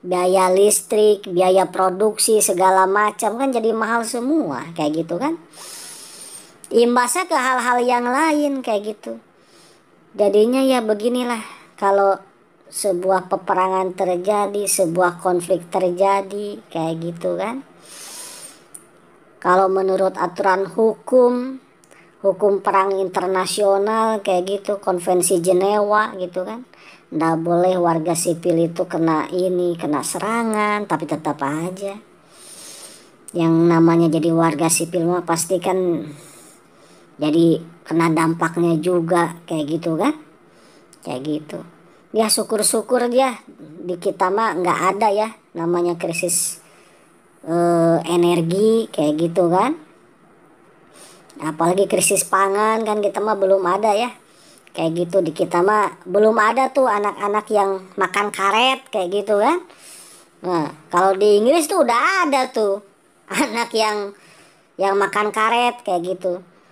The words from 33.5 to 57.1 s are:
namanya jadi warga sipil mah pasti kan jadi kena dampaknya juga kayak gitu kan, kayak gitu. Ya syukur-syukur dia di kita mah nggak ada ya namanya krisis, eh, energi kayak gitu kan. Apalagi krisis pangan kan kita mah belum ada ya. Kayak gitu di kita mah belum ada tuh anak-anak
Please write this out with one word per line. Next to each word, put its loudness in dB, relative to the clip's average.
namanya 6
jadi 2
warga 0
sipil -2
mah 0
pasti -2
kan -2
jadi 2
kena 0
dampaknya 0
juga 0
kayak -4
gitu -4
kan, 0
kayak -8
gitu. -8
Ya 0
syukur-syukur -2
dia 2
di -10
kita -2
mah 0
nggak 0
ada 0
ya -2
namanya -2
krisis, -4
eh, 2
energi 2
kayak 0
gitu 0
kan. 0
Apalagi 0
krisis 0
pangan 0
kan -2
kita -2
mah 0
belum 4
ada 2
ya. 0
Kayak -2
gitu 0
di -2
kita 0
mah 2
belum 4
ada 2
tuh 2
anak-anak -2